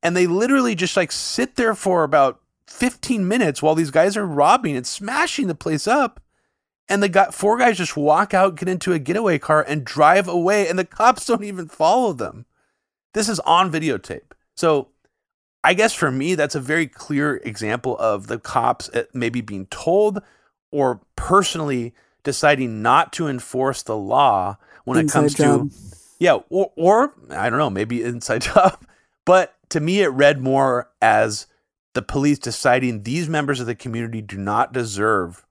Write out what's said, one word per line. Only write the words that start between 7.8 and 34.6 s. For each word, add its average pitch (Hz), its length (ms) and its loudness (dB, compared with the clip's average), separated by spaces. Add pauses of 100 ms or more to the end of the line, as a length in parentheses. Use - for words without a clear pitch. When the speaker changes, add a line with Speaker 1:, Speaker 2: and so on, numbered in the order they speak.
Speaker 1:
walk 151 380 2
out, 190 220 2
get 175 120 -6
into 185 260 -2
a 160 60 0
getaway 175 400 -2
car, 151 280 2
and 143 180 -4
drive 170 420 4
away, 180 400 0
and 175 100 -2
the 185 80 -2
cops - 400 0
don't 226 180 -2
even 185 240 -10
follow 202 460 2
them. 117 320 -8 (680)
This 214 160 -2
is 185 120 -2
on 175 300 2
videotape. 143 640 -6 (240)
So 151 320 0 (760)
I 165 100 4
guess 214 200 2
for 147 180 -2
me, 143 240 -2
that's 151 200 -2
a 147 40 -2
very 151 280 -2
clear 143 500 -4
example 113 600 -6
of 104 300 -2
the 120 120 -6
cops, - 500 -2
uh, 117 140 -4 (100)
maybe 120 280 -4
being 101 260 -10
told 202 540 0 (500)
or 131 300 -2 (140)
personally 147 760 0 (300)
deciding 131 580 0
not 127 320 2
to 165 140 -4
enforce 127 560 -4
the 110 120 -6
law 104 640 0 (280)
when 131 120 0
it 160 40 2
Speaker 2:
Inside 147 180 0
Speaker 1:
comes 147 160 2
Speaker 2:
job. 143 340 2
Speaker 1:
to, - 60 -18 (440)
yeah, 165 200 4 (100)
or, 185 260 -2
or, 214 380 2 (160)
I 92 200 -4
don't 120 100 0
know, 147 100 0
maybe 110 340 -4
inside 120 380 -4
<laughs> - 120 -6
job. - 300 4 (420)
But 180 300 4 (140)
to 165 100 -2
me, 180 220 0
it 180 80 2
read 139 320 4
more 131 480 0 (120)
as 107 460 2 (460)
the 123 80 -2
police 143 380 0
deciding 123 640 0
these 147 260 -4
members 143 300 -2
of 123 60 -6
the 113 100 -6
community 113 460 -8
do 98 160 -14
not 104 360 -2